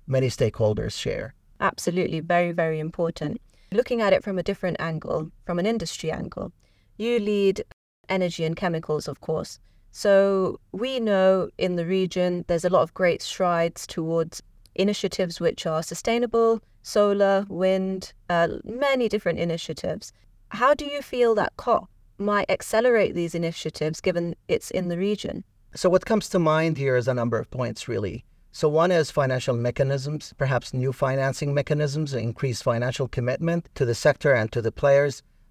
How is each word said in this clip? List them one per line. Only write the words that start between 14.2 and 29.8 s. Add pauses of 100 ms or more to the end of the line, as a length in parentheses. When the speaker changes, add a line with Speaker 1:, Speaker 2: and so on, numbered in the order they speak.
Speaker 2:
initiatives
which
are
sustainable, (220)
solar,
wind, (160)
uh, (140)
many
different
initiatives. (360)
How
do
you
feel
that
cop (300)
might
accelerate
these
initiatives
given (120)
it's
in
the
region? (300)
Speaker 1:
So
what
comes
to
mind
here
is
a
number
of
points,
really. (260)
So
one
is
financial
mechanisms,